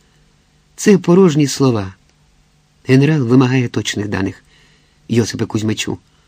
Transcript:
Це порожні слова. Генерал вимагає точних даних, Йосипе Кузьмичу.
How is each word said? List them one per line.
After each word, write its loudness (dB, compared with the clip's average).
Це 4
порожні 2
слова. -2
Генерал 2
вимагає 2
точних -6
даних, -6
Йосипе -2
Кузьмичу. -6